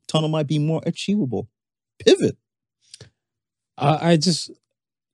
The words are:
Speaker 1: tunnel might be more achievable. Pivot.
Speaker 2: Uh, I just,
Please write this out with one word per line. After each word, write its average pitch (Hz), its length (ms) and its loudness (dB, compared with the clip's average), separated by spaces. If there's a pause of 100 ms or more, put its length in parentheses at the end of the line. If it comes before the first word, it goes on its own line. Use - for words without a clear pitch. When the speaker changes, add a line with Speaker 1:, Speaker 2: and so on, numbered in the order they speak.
Speaker 1:
tunnel 156 220 -2
might 156 180 -2
be 156 100 -2
more 151 280 -2
achievable. 156 640 -4 (500)
Pivot. - 380 4 (1400)
Speaker 2:
Uh, 147 240 2
I 170 140 4
just, 160 360 -2 (640)